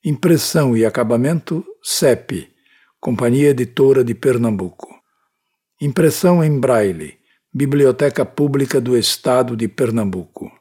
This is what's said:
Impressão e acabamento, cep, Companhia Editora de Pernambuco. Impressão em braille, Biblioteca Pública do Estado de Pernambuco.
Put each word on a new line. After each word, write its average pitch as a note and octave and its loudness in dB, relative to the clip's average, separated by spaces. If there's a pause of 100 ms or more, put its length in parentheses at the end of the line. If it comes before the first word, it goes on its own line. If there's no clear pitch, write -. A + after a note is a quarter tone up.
Impressão D3 2
e A2+ 4
acabamento, B2 -2 (180)
cep, - -2 (500)
Companhia B2+ 0
Editora C3+ 2
de A#2 -2
Pernambuco. A2+ -2 (960)
Impressão E3 2
em D3 0
braille, G2+ -2 (340)
Biblioteca C#3 0
Pública C#3 -2
do B2 0
Estado B2 -2
de A2+ -4
Pernambuco. G#2 -4 (120)